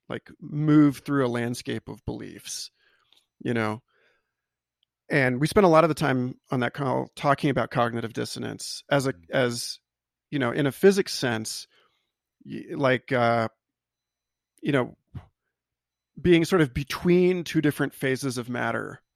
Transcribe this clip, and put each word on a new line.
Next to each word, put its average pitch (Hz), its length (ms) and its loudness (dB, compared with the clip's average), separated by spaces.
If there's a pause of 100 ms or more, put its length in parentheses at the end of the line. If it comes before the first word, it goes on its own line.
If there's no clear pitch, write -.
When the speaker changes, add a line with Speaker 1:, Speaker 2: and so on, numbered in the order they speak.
Speaker 1:
like, - 220 -12 (100)
move 147 600 4
through 139 260 0
a - 20 0
landscape 117 600 -4
of 107 160 -16
beliefs, - 680 -12 (680)
you 120 140 -4
know? 113 280 -2 (1300)
And 127 320 0
we 156 60 2
spent 208 180 4
a 180 40 8
lot 160 140 8
of 165 60 4
the 151 40 0
time 131 420 -2 (140)
on 131 120 -2
that 120 120 -2
call 131 420 -4
talking 143 340 0
about 123 220 -2
cognitive 117 420 -2
dissonance 117 760 -8
as 139 180 2
a, 131 60 -2
Speaker 2:
Mm. - 180 -18
Speaker 1:
as, 123 480 -2 (500)
you 147 100 -4
know, 120 120 0
in 147 140 0
a 135 60 2
physics 196 420 4
sense, 113 540 -6 (800)
y-, 110 180 -12 (100)
like, 131 380 0
uh, 117 380 2 (1120)
you - 100 -2
know, 131 240 -2 (1300)
being 165 240 4
sort 185 160 2
of 139 120 0
between 180 720 0
two - 160 -2
different 147 340 -2
phases 131 440 -4
of 120 100 -8
matter. 117 540 -6 (140)